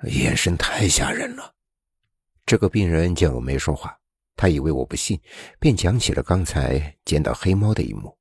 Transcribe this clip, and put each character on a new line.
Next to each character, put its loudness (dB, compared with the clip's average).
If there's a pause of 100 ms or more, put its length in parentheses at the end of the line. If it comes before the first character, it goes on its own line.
眼 0
神 0
太 0
吓 0
人 -6
了。” -18 (920)
这 2
个 2
病 2
人 2
见 2
我 -4
没 -2
说 -2
话， -12 (380)
他 2
以 2
为 0
我 -2
不 -10
信， -4 (380)
便 4
讲 0
起 -2
了 -2
刚 2
才 -2
见 0
到 0
黑 2
猫 2
的 -2
一 -4
幕。 -12